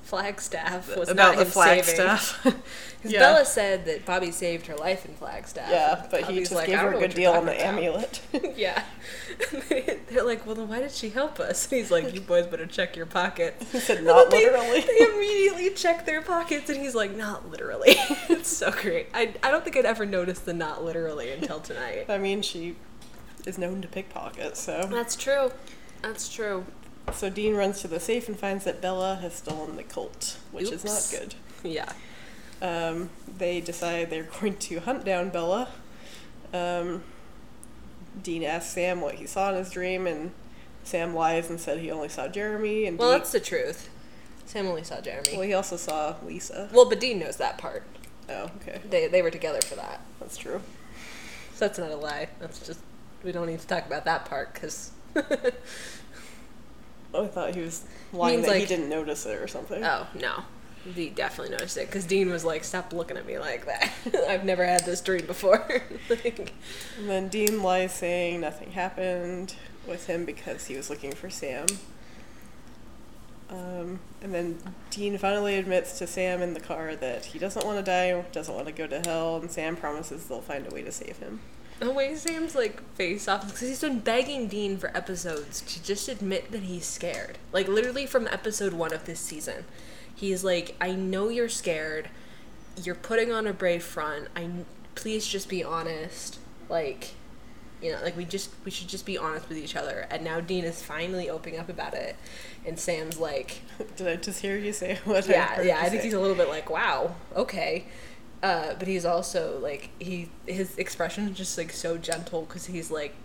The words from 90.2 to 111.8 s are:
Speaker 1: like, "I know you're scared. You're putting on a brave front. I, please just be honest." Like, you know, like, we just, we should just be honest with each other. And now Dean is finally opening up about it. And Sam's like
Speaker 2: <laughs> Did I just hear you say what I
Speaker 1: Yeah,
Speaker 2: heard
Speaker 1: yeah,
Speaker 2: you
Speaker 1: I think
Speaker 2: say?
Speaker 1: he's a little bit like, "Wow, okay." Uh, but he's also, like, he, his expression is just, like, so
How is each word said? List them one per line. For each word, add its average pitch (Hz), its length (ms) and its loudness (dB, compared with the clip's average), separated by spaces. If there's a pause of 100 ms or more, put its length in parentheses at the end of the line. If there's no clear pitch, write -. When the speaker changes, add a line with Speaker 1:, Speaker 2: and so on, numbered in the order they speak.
Speaker 1:
like, 180 380 0
"I 185 120 -2
know 190 360 0
you're 233 200 0
scared. 156 600 -4 (720)
You're 175 120 -4
putting 233 360 2
on 220 140 0
a 202 80 -2
brave 175 300 2
front. 151 520 -6
I, 170 140 -6 (460)
please 220 320 -2
just 196 200 -4
be 180 160 -2
honest." 165 760 -6 (280)
Like, 151 440 -2 (680)
you 165 120 -4
know, - 100 -4
like, 170 160 -4
we 175 80 -6
just, 190 240 -6 (160)
we 190 60 -8
should 180 160 -8
just 190 180 -8
be 196 100 -4
honest 156 320 -4
with 160 120 -8
each - 160 -8
other. 143 340 -4
And 160 140 -4
now 165 160 -2
Dean 180 240 -2
is 165 180 -4
finally 170 480 -4
opening 160 300 -6
up 165 100 -8
about - 240 -6
it. - 220 -6 (500)
And 160 140 -6
Sam's 160 400 -2
like 147 420 -4 (160)
Speaker 2:
<laughs> - 180 -10
Did 185 120 -4
I 165 80 2
just 185 260 -6
hear 196 160 -2
you 208 160 -2
say 185 320 -2
what 196 240 4
I - 20 10
Speaker 1:
Yeah, 160 260 6
Speaker 2:
heard 180 100 4
Speaker 1:
yeah, 160 140 6
Speaker 2:
you 170 40 4
Speaker 1:
I 180 40 6
think 208 120 2
Speaker 2:
say? 226 60 0
Speaker 1:
he's 214 80 2
a 190 40 4
little 190 160 4
bit 170 140 6
like, 156 220 -4
"Wow, 170 420 2 (220)
okay." 170 500 0 (580)
Uh, 160 340 2
but 185 100 -4
he's 190 180 0
also, 175 540 0
like, 143 380 -6
he, 175 320 -6 (160)
his 185 320 -4
expression 185 500 -2
is 190 80 -4
just, 185 220 -6
like, 165 140 -4
so 170 260 -2